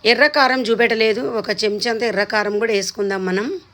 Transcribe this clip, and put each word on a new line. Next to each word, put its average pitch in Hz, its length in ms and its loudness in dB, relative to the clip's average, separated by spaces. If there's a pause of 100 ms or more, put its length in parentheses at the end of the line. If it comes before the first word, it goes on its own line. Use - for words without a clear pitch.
ఎర్ర 240 220 4
కారం 262 340 2
చూపెట్టలేదు, 220 600 2
ఒక 226 280 -4 (140)
చెంచా 208 280 -2
అంత 220 120 -2
ఎర్ర 208 200 -2
కారం 208 360 -2
కూడా 226 140 0
వేసుకుందాం 196 520 -2
మనం. 220 340 -2 (140)